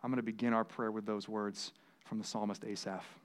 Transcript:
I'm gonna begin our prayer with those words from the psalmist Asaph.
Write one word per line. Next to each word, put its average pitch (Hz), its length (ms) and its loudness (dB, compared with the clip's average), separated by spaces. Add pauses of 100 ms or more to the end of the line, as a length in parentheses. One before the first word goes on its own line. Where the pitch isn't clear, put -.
I'm 127 80 0
gonna 123 120 4
begin 113 300 2
our 113 120 6
prayer 113 280 0
with 107 140 -2
those 104 220 0
words 104 440 -2 (320)
from 110 140 -2
the 107 60 -2
psalmist 104 400 -2
Asaph. 98 400 -4 (200)